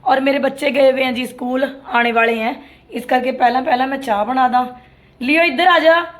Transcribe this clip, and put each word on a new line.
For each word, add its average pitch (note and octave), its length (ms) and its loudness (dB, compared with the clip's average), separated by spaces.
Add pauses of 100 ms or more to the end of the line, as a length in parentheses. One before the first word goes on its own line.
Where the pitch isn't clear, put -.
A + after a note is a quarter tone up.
ਔਰ C4+ 160 2
ਮੇਰੇ C#4 180 0
ਬੱਚੇ C4+ 320 -2
ਗਏ C4+ 220 4
ਹੋਏ C4 120 -2
ਆ B3+ 80 -2
ਜੀ A#3+ 140 -6
ਸਕੂਲ, B3+ 380 -4
ਆਉਣੇ A#3+ 480 -2
ਵਾਲੇ A3+ 260 2
ਹੈ, A3+ 160 -4 (360)
ਇਸ A#3+ 140 -10
ਕਰਕੇ B3+ 280 0
ਪਹਿਲਾਂ B3+ 300 0
ਪਹਿਲਾਂ C4 240 0
ਮੈਂ C4+ 120 -6
ਚਾਹ G#3+ 260 -2
ਬਣਾ B3+ 240 0
ਦਾਂ। B3 160 0 (560)
ਲਿਓ D4 220 2
ਇੱਧਰ E4+ 240 2
ਆ F4 120 6
ਜਾ D#4+ 220 4 (200)